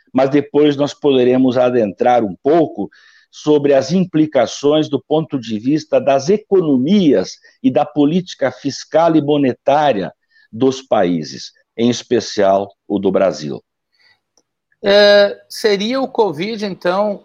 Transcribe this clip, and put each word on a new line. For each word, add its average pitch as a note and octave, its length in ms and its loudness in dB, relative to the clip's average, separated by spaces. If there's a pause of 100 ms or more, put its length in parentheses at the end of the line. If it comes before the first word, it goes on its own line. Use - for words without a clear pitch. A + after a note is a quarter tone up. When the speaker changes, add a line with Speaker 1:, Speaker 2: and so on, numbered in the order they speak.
(120)
Speaker 1:
mas C3+ 180 0
depois D3 460 2
nós C#3+ 180 -4
poderemos B2+ 640 2
adentrar A#2+ 640 0
um F#2+ 180 -6
pouco C#3+ 480 0 (440)
sobre C#3+ 420 0
as C3 160 0
implicações D3+ 960 0
do C#3 140 -4
ponto D3+ 380 -4
de A2 180 -8
vista D3 420 -2
das C3+ 280 0
economias D#3+ 1040 2 (280)
e C3 80 2
da C#3+ 160 0
política D3 680 -2
fiscal D#3+ 640 -2
e D#3 40 2
monetária C#3 920 0 (380)
dos C3 280 -2
países, E2+ 680 -4 (260)
em A#2 140 0
especial G2+ 800 -2 (140)
o G2 140 -4
do F#2+ 100 -2
Brasil. D#2 500 -2 (1200)
Speaker 2:
É, G3+ 680 4
seria G#3+ 520 -2
o C4 60 -4
covid, G#3 580 -4
então, G3 600 -4